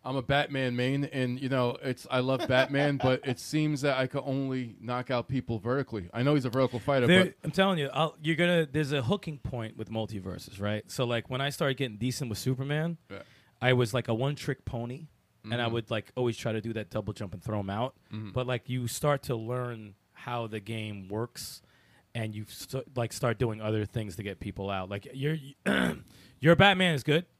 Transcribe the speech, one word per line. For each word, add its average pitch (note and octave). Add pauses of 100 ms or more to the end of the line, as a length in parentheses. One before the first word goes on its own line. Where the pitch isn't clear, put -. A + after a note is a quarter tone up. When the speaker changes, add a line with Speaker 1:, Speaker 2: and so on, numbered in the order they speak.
Speaker 1:
I'm C3
a C3
Batman C3+
main, C3+
and, B2+
you C3
know, B2
it's, C3
I B2+
love C3
Batman, C#3
<laughs> B2+
but B2+
it B2
seems D3+
that C#3
I C3
can C#3
only C3
knock B2
out A#2+
people B2
vertically. A2+
I A#2+
know D3
he's C3
a A#2+
vertical B2+
fighter, C3
Speaker 2:
There, F3+
Speaker 1:
but - (100)
Speaker 2:
I'm D#3+
telling F#3+
you, C#3
I'll, D3+
you're D#3
gonna. E3+
There's C#3+
a C#3
hooking D#3
point A2+
with A2
Multiverses, G2
right? G#2
So, C3
like, A#2
when C3
I C#3
started C3+
getting A2+
decent B2
with G#2
Superman, D3 (140)
Speaker 1:
Yeah. G2 (420)
Speaker 2:
I B2+
was, A#2+
like, B2
a A#2
one-trick C3+
pony, B2 (360)
and A2
I A#2+
Speaker 1:
Mm-hmm. A#2
Speaker 2:
would, A#2
like, A2
always B2
try A2+
to A2
do A2+
that G#2+
double G#2+
jump F#2
and F2+
throw G#2+
him G2
out. A2+ (160)
Speaker 1:
Mm-hmm. G#2+
Speaker 2:
But, B2+
like, B2+
you B2+
start C#3+
to B2
learn A2+ (180)
how A#2+
the G#2+
game G#2
works, - (540)
and A2
you G#2+
st-, -
like, A#2
start A#2
doing A2
other G#2+
things G#2
to G#2
get G2
people G2
out. F#2+
Like, G2+
you're, C#3+ (300)
<clears throat> - (460)
your D#3+
Batman F#3
is C3
good. D#3 (140)